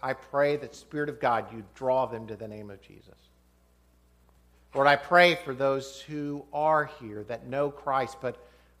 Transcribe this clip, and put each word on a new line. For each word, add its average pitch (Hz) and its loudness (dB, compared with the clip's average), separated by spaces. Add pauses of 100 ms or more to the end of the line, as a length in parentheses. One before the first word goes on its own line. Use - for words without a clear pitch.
I 131 -2
pray 143 0
that, 139 -14
Spirit 147 -6
of 139 -10
God, 113 0
you 113 -12 (140)
draw 127 2
them 113 -10
to 110 -12
the 107 -12
name 107 -14
of 98 -18
Jesus. - -20 (1600)
Lord, 139 6
I 143 8
pray 175 6
for 139 -8
those 135 -2
who 147 -8
are 151 2 (100)
here 107 -12
that 117 -10
know 139 -2
Christ, 135 -2
but 123 -8 (360)